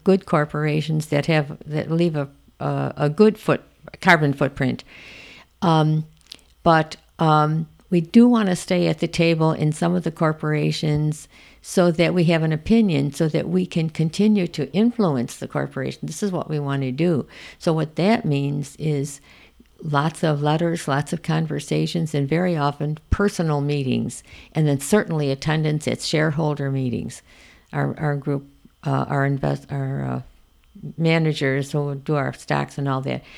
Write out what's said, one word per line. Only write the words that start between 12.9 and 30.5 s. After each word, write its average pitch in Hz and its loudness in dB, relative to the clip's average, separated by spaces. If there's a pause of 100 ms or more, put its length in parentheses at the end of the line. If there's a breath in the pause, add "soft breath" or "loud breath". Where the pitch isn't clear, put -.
so 165 0
that 151 -2
we 185 0
can 165 -2
continue 185 2
to 143 -6
influence 175 0
the 135 -10
corporation. 135 -6
This - -8
is 202 -2
what 170 -6
we 151 -2
wanna 139 -4
do. 156 0 (320 loud breath)
So - 0
what 156 -2
that 202 2
means 143 -2
is 151 -4 (600 loud breath)
lots 151 -2
of 147 0
letters, 160 0
lots 143 -2
of 147 -6
conversations, 156 -2
and 143 0
very 170 0
often 147 -2 (120)
personal 165 0
meetings, 131 -2 (320 loud breath)
and 156 2
then 143 2
certainly 160 0
attendance 151 -2
at 120 -2
shareholder 151 0
meetings. 131 -4 (500 loud breath)
Our, 143 -2
our 147 -2
group, 139 -4 (400)
uh, 135 0
our 139 0
invest-, 139 -2
our, 139 -4
uh, 127 -6 (760)